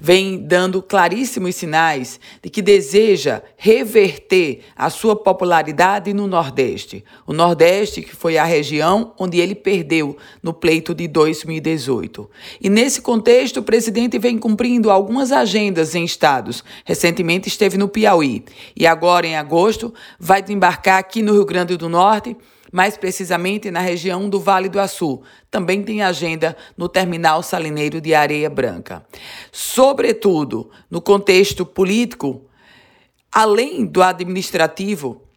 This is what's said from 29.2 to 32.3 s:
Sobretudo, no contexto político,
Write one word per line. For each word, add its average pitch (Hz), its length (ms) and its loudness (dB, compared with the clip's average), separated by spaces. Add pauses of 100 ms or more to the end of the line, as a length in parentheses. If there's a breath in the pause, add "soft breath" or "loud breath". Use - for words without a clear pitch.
Sobretudo, 202 1160 0 (220 soft breath)
no 170 100 -6
contexto 196 640 2
político, 185 800 -2 (880 soft breath)